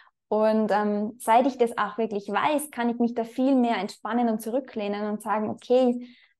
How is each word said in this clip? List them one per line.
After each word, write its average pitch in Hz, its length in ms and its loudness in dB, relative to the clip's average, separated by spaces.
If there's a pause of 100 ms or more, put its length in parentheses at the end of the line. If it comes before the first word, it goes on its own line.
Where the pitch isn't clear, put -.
(260)
Und, 214 460 2
ähm, 208 460 0
seit 240 280 4
ich 262 100 -2
das 233 220 0
auch 208 200 -4
wirklich 220 300 -4
weiß, 285 440 0
kann 240 180 -2
ich 233 80 -6
mich 233 160 0
da 233 80 -2
viel 262 320 0
mehr 240 220 2
entspannen 220 520 -2
und 220 140 -2
zurücklehnen 214 680 -4
und 208 140 -6
sagen, 214 260 -2
okay, 247 560 2 (360)